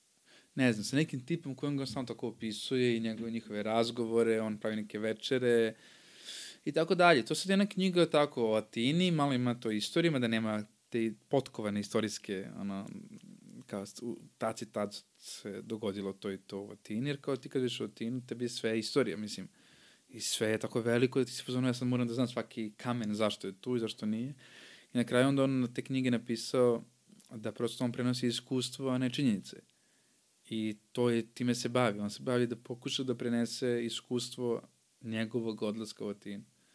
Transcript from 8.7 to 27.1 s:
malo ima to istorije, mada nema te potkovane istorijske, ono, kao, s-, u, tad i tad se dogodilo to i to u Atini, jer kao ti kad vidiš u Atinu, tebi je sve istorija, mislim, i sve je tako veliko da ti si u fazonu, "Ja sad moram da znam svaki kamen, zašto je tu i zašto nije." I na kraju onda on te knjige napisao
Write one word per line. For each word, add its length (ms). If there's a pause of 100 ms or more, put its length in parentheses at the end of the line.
malo 220
ima 260
to 120
istorije, 400
mada 160
nema 360 (260)
te 240 (160)
potkovane 500
istorijske, 680 (120)
ono, 280 (800)
kao, 180
s-, 160
u, 160 (200)
tad 240
i 40
tad 320 (200)
se 440
dogodilo 520
to 180
i 60
to 220
u 120
Atini, 380
jer 120
kao 140
ti 140
kad 120
vidiš 180
u 40
Atinu, 380
tebi 240
je 40
sve 300
istorija, 380
mislim, 300 (600)
i 100
sve 280
je 120
tako 220
veliko 380
da 60
ti 60
si 100
u 40
fazonu, 220
"Ja 60
sad 140
moram 200
da 60
znam 140
svaki 440
kamen, 440
zašto 320
je 140
tu 140
i 40
zašto 260
nije." 280 (600)
I 40
na 60
kraju 240
onda 160
on 300
te 80
knjige 300
napisao 720 (480)